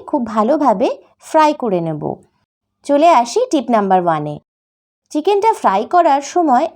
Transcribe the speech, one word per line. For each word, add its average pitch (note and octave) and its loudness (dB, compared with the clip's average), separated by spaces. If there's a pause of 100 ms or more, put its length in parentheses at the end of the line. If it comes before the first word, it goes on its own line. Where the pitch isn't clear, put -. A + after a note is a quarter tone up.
খুব B3+ -4
ভালোভাবে A3+ 0 (300)
ফ্রাই D#4 0
করে G3+ -4
নেব। D#3+ -8 (840)
চলে C#4+ 4
আসি C#4 2 (100)
টিপ C#4 -2
নাম্বার G3+ 2
ওয়ানে। D3+ -4 (760)
চিকেনটা F#4+ 0
ফ্রাই G#3 0
করার E4 2
সময় D4 0